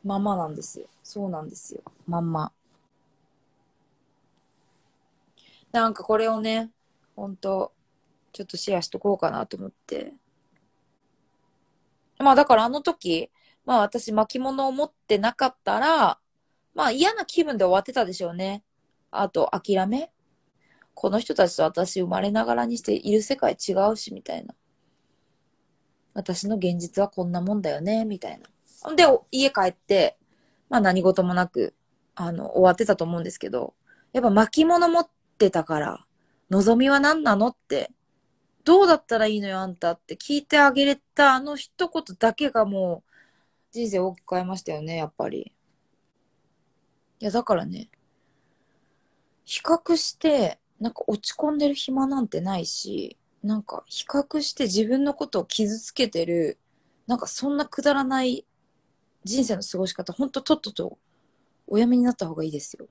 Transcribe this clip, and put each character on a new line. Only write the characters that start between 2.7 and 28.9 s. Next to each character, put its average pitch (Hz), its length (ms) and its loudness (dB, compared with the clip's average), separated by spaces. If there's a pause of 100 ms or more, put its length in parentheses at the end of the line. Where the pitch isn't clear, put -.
な 226 180 2
ん 214 40 -4
か - 100 -12
こ 214 140 2
れ 220 100 2
を 220 120 0
ね、 220 320 -4 (440)
ほ 202 120 -10
ん 196 80 -12
と、 190 380 -4 (580)
ち - 100 -16
ょ - 20 -12
っ - 40 -14
と 175 100 -12
シ - 140 -6
ェ 185 60 0
ア 175 40 -2
し - 80 -10
と - 100 -10
こ 202 140 0
う 190 40 -2
か 160 140 -2
な - 160 -6
と 196 100 -12
思 190 100 -12
っ - 40 -14
て。 - 420 -12 (2000)
ま 277 120 6
あ 262 40 8
だ 285 100 8
か 254 100 8
ら 220 80 4
あ 240 60 0
の 285 120 -4
時、 175 480 -4 (360)
ま 247 100 0
あ 220 40 4
私 214 320 -2
巻 220 280 -2
物 269 280 -4
を 262 40 -2
持 285 140 -4
っ 294 60 -18 (160)
て 214 100 2
な 220 160 -2
か 269 140 0
っ 262 160 -4
た 208 160 -2
ら、 285 400 2 (540)
ま 302 120 -2
あ 233 60 2
嫌 339 220 2
な 427 120 -6
気 - 180 0
分 285 140 -2
で 190 80 4
終 180 80 4
わ 196 80 4
っ - 20 -16
て 254 100 -12
た 233 120 0
で 180 80 -10
し 185 100 -8
ょ 170 80 -6
う - 20 -12
ね。 190 300 -6 (480)
あ 196 180 -2
と - 220 0
諦 190 360 0
め？ 269 240 -4 (840)
「こ - 140 -2
の 95 100 0
人 - 140 -6
た 185 160 4
ち - 60 -8
と - 80 0
私 180 380 -2
生 175 60 -2
ま 180 140 -2
れ - 100 -2
な 220 140 0
が 233 100 0
ら 240 100 0
に 233 120 -4
し - 40 -10
て 214 120 -2
い - 180 -2
る 214 100 4
世 269 140 -2
界 - 180 0
違 - 200 -6 (180)
う 220 60 -6
し」 - 180 -12
み - 80 -18
た - 120 -10
い - 100 -12
な。 - 100 -20 (1600)
「私 190 300 -6
の 214 100 -2
現 175 240 -2
実 175 220 -4
は 196 80 0
こ 185 140 -6
ん 175 80 -4
な 175 100 -4
も 196 120 -2
ん 208 80 -2
だ 170 80 -4
よ 147 120 -6
ね」 220 240 -2
み 208 140 -8
た 87 120 -12
い - 80 -16
な。 - 560 -14